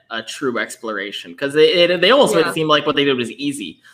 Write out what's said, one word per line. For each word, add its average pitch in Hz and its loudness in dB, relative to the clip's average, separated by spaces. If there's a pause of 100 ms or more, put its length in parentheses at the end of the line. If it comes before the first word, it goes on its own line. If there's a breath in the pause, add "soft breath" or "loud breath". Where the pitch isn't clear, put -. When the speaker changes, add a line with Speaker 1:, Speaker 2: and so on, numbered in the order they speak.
Speaker 1:
a 113 -8
true 120 -6
exploration, 104 -10
'cause 139 -4
it, 170 4
it, 180 -2
they 185 4
almost 262 4
made 165 4
it 160 2
Speaker 2:
Yeah. 165 -6
Speaker 1:
seem 160 -2
like 147 2
what 151 0
they 143 2
did 139 2
was 117 -4
easy. 135 -10 (120)